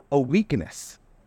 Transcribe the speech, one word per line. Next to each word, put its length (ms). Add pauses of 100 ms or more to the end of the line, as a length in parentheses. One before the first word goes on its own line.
(120)
a 80
weakness. 800 (280)